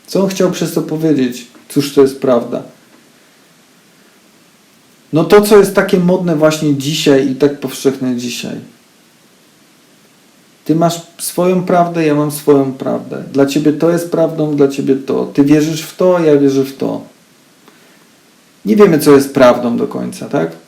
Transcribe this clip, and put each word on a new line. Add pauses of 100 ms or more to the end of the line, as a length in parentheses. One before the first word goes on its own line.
Co
on
chciał
przez
to
powiedzieć? (220)
„Cóż
to
jest
prawda?” (2500)
No
to,
co
jest
takie
modne
właśnie
dzisiaj
i
tak
powszechne
dzisiaj. (2000)
Ty
masz (180)
swoją
prawdę,
ja
mam
swoją
prawdę. (100)
Dla
ciebie
to
jest
prawdą,
dla
ciebie
to.
Ty
wierzysz
w
to,
ja
wierzę
w
to. (1600)
Nie
wiemy,
co
jest
prawdą
do
końca,
tak? (180)